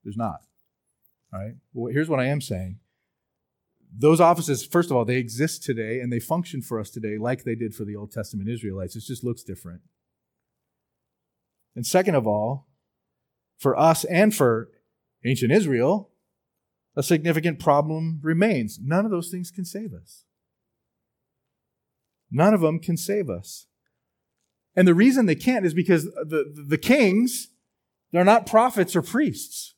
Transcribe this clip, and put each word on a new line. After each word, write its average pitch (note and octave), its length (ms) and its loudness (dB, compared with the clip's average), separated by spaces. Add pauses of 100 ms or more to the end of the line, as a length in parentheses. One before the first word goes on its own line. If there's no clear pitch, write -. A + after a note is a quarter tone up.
There's G#2 140 -12
not. G#2 300 -6 (840)
All F#2+ 100 -12
right? G#2+ 140 -12 (180)
Well, B2 200 -8
here's D#3 160 0
what C#3 100 0
I B2 60 0
am C#3 160 -2
saying. F#2 380 -8 (1120)
Those D3+ 300 4
offices, E3 420 2
first E3+ 280 0
of B2+ 60 2
all, A#2 60 2
they B2 140 -2
exist B2 460 -4
today A2+ 360 -6
and B2 140 -6
they A#2 60 -2
function D#3+ 420 -6
for A2+ 180 -6
us G#2 120 -10
today G#2+ 260 -8
like B2 260 -4
they A#2 120 -6
did A2+ 180 -8
for G#2+ 120 -10
the G#2 100 -10
Old G#2 160 -14
Testament G#2 360 -8
Israelites. G2 480 -8
It A2 80 -14
just B2 200 -12
looks A#2+ 180 -6
different. F2 400 -18 (1900)
And A#2+ 120 -8
second F#3 260 2
of A#2+ 140 0
all, G#2+ 400 -2 (880)
for C3+ 180 0
us D#3+ 280 4
and G3+ 300 4
for A#2 360 2 (560)
ancient B2+ 260 0
Israel, E3 600 2 (840)
a C#3+ 60 -2
significant D#3+ 580 0
problem D#3 640 0
remains. E3 580 0
None E3 260 0
of A3 60 -4
those E3+ 180 -4
things F3+ 200 -10
can F#3 160 -10
save G3+ 260 -12
us. - 340 -20 (2000)
None F3+ 240 4
of F#3+ 80 4
them D#3+ 160 2
can E3 180 -2
save G3+ 320 -4
us. G2 380 -10 (1080)
And F#3 120 8
the F3 60 8
reason B3 320 6
they E3 80 2
can't G#3+ 320 0
is D#3+ 80 0
because E3+ 320 2
the, D3+ 480 -4
the, D3 140 -18
the D3+ 100 2
kings, A#3 720 2 (640)
they're F3 120 2
not G#3+ 220 6
prophets A3 500 2
or E3 60 2
priests. - 760 -4